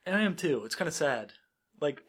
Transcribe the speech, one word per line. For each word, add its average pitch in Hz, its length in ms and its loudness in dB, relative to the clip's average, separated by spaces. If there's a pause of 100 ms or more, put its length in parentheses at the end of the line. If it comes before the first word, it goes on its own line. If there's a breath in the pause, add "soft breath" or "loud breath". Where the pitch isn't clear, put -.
And 185 80 2
I 208 60 2
am 202 140 2
too. 135 300 0
It's 110 100 -8
kinda 170 160 -2
sad. 127 420 0 (460)
Like, 147 300 -2